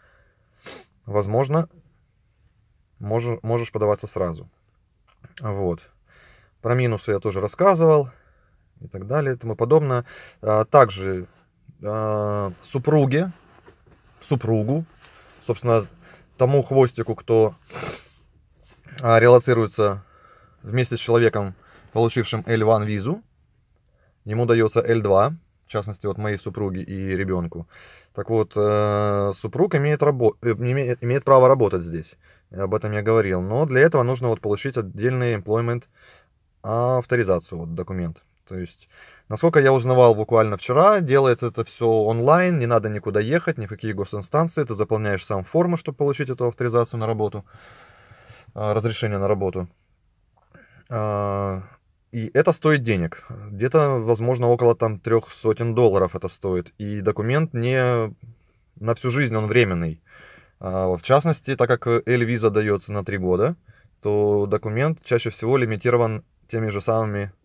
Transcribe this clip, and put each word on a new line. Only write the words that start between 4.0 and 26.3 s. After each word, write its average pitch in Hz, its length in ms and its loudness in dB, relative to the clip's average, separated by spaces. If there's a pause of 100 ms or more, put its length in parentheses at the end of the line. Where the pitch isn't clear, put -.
сразу. 87 420 -6 (920)
Вот. 98 400 -6 (800)
Про 113 120 0
минусы 117 360 -2
я 101 80 0
тоже 95 240 -4
рассказывал 160 640 2 (720)
и - 80 -18
так 98 180 -14
далее 135 280 -2
и - 20 -14
тому 110 200 -8
подобное. 127 500 0 (340)
А, 107 240 2
также, 95 640 2 (560)
а, 104 680 -4 (120)
супруге, 147 680 0 (960)
супругу, 117 600 -2 (600)
собственно, 117 380 0 (540)
тому 131 240 4
хвостику, 123 520 2
кто, 110 400 2 (1500)
а, 117 180 6
релоцируется 113 800 4 (600)
вместе 120 340 -4
с - 40 -6
человеком, 113 540 2 (380)
получившим 113 540 -2
Л 110 260 2
один 107 160 2
визу, 107 340 -6 (1040)
ему 113 220 -2
дается 113 340 4
Л 113 220 2
два, 104 320 4 (320)
в - 40 -20
частности, 104 360 -6
вот 98 100 -4
моей 104 220 -4